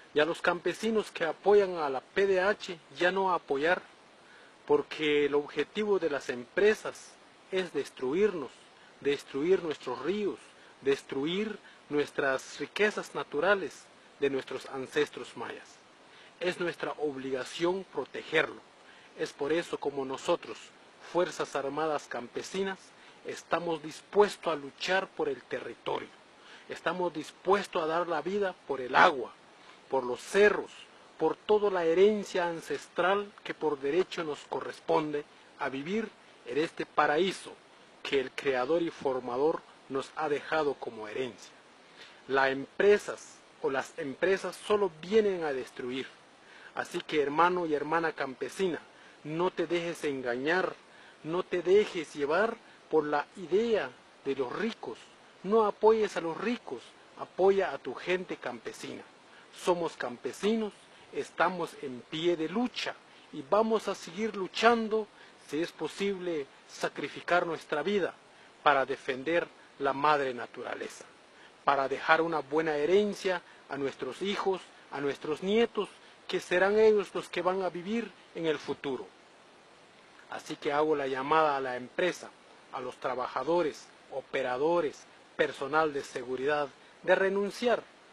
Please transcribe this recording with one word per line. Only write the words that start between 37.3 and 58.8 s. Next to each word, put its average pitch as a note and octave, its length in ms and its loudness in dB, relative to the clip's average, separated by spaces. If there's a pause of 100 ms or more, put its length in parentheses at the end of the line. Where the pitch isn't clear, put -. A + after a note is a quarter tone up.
que C#3 160 2
el C3 120 -4
Creador C#3 520 0
y D#3+ 80 -2
Formador C3 680 0 (280)
nos C3+ 260 -4
ha D3+ 140 -2
dejado D3 460 0
como A2 320 -10
herencia. A#2 440 -8 (760)
Las C3+ 240 4
empresas D3+ 840 2 (260)
o D3 80 2
las C3 260 -4
empresas E3+ 580 0
solo G3+ 360 2 (100)
vienen F#3+ 420 4
a D3 100 0
destruir. B2+ 540 -6 (680)
Así F3 260 -4
que, D#3 200 0
hermano E3+ 440 4
y D#3 80 -2
hermana D#3 400 0
campesina, C3+ 640 -4 (440)
no E3 260 0
te F3 160 -4
dejes E3+ 380 -4
engañar, C#3 720 -2 (460)
no E3+ 220 -4
te F3+ 180 -4
dejes F#3 540 2
llevar D#3 400 0 (340)
por D#3 140 4
la D3 320 -2
idea F#3+ 540 0 (340)
de C#3 120 -2
los C3 220 -4
ricos. F#3 400 -6 (460)
No G#3+ 220 4
apoyes G#3+ 500 4
a F3 60 -2
los E3 160 -4
ricos, F#3 440 -6 (380)
apoya F#3+ 540 2
a C#3 40 -6
tu B2+ 160 -8
gente F3 440 -4
campesina. A#2+ 680 -10 (580)